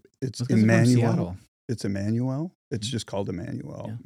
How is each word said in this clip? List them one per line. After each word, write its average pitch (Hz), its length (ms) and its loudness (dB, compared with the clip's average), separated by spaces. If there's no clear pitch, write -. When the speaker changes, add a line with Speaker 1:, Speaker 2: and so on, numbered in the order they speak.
Speaker 1:
it's 123 180 -6
Speaker 2:
Those 123 80 -6
guys 117 100 2
are 110 40 6
from 110 80 6
Speaker 1:
Emmanuel. 120 260 6
Speaker 2:
Seattle. 87 260 -2
Speaker 1:
It's 113 180 -6
Emmanuel. 117 680 -2
It's 107 160 -4
Speaker 2:
Mm-hmm. 127 40 -6
Speaker 1:
just 117 160 -4
called 95 220 -4
Emmanuel. 82 600 -8
Speaker 2:
Yeah. 110 60 -10